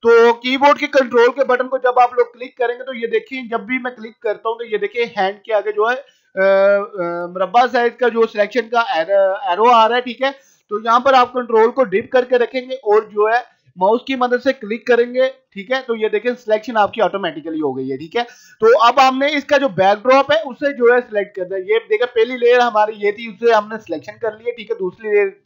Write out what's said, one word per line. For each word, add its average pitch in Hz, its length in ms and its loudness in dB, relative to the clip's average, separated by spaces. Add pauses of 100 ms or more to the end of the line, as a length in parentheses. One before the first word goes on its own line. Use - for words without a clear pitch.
तो 233 300 6
keyboard 262 440 2
के 190 120 -6
control 240 400 2
के 269 140 -2
button 254 240 0
को 262 120 -4
जब 247 200 0
आप 247 140 4
लोग 240 200 0
click 226 240 -16
करेंगे 240 260 -4
तो 262 100 -12
ये 233 140 -8
देखिए 226 420 -6
जब 226 160 -6
भी 254 140 -6
मैं 247 160 -8
click 220 180 -18 (100)
करता 214 260 -4
हूँ 226 80 -6
तो 233 80 -12
ये 214 120 -6
देखिए 202 280 -4 (120)
hand 202 200 -2
के 220 160 -8
आगे 208 180 0
जो 208 180 0
है, 247 60 -2
अ, 262 60 -12 (340)
अ, 196 960 0
मुरब्बा 185 380 0
साइज 240 320 -2
का 247 100 2
जो 226 160 0
selection 214 420 -4
का 233 140 0 (120)
एर-, 165 160 -2 (420)
एरो 196 140 0
आ 233 200 6
रहा 226 100 0
है, 247 60 0
ठीक 247 200 -10
है। 269 100 -2 (400)
तो 214 140 -6
यहाँ 233 140 2
पर 262 160 2
आप 247 140 4
control 233 420 2
को 262 140 0
dip 202 280 -4
करके 254 240 2
रखेंगे 254 380 -4
और 214 340 0
जो 208 180 0
है 233 160 0 (340)
mouse 202 300 2
की 269 80 -4
मदद 247 260 -2
से 269 120 0
click 226 340 -8
करेंगे, 247 400 2 (260)
ठीक 196 180 -10
है। 262 100 -4
तो 233 140 -6
ये 214 140 -2
देखें 214 260 -4
selection 214 420 -4
आपकी 202 240 0
automatically 165 580 -4
हो 143 140 -4
गई 131 160 -8
है, 135 80 -6
ठीक 160 180 -12
है। 240 80 -2 (380)
तो 226 200 6
अब 240 180 2
हमने 262 340 2
इसका 285 240 0
जो 277 180 0
backdrop 208 560 2
है 320 120 0
उसे 285 300 -6
जो 240 200 2
है 247 80 2
select 208 340 -6
करना 185 200 -8
है। 190 80 -6
ये 208 160 0 (100)
देखें 214 180 0
पहली 247 300 -2
layer 240 240 4
हमारी 214 440 0
ये 208 60 2
थी, 226 200 -10
उसे 233 220 0
हमने 214 260 -2
selection 214 400 -12
कर 220 140 -6
लिया, 226 180 -8
ठीक 226 200 -10
है, 226 60 -6
दूसरी 190 340 -8
layer 202 340 0